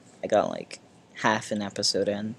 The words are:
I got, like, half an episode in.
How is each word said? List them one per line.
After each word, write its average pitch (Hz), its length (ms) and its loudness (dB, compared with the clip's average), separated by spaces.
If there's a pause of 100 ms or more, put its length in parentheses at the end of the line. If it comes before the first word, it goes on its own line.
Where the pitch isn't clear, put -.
(240)
I 95 40 -4
got, 101 220 4
like, 50 300 -10 (360)
half 110 360 2
an 107 100 -2
episode 101 460 0
in. 107 320 -2